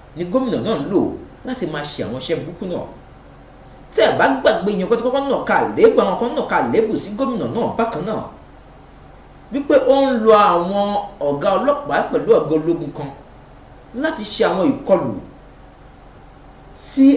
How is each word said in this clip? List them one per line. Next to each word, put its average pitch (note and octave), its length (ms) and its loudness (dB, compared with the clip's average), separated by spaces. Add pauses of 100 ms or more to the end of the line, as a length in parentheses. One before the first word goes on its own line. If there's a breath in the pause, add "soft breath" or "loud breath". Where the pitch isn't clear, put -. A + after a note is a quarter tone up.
(120)
ni D#3+ 140 -8
gómìnà G#3+ 320 0
náà F#3 180 -2
ń C#3+ 120 -4
lò F3+ 140 2 (400)
láti B3+ 260 -8
máa D3 160 -8
ṣe - 200 -10
àwọn A#2+ 160 -8
iṣẹ́ D#3 180 -4
burúkú D#3+ 280 -10
náà. E3 200 -6 (1040)
Tẹ́ - 160 2
ẹ - 100 2
bá - 140 2
gbàgbé, G#3 420 0
yẹn F#3 180 -2
kan A3+ 80 2
tí A#3 60 -4
kọ́kọ́ B3+ 180 0
náà C#4 240 -2
ka G#3+ 100 0
àléébù, - 440 2
àwọn G3 180 2
kan A#3+ 140 -2
náà C4+ 160 -4
ka - 100 -2
àléébù F#3+ 380 0
sí F3 160 -6
gómìnà A3+ 340 -4
náà F3 300 -4
bákan A3+ 300 -4
náà. E3 180 -6 (1300)
Wípé C#4+ 300 2
ó C4 160 4
ń C4+ 120 4 (100)
lo A3 120 4 (120)
àwọn F#3+ 440 2 (300)
ọ̀gá C#3+ 340 -2
ọlọ́pàá C#3+ 520 0
pẹ̀lú D3+ 280 -2
ọ̀gá D#3 240 2
ológun D#3 380 -2
kan C#3+ 160 -10 (800)
láti C#4+ 320 -6
ṣe - 220 -4
àwọn F3+ 220 0
ìkọlù C#3+ 460 0 (1700)
sí - 260 2 (120)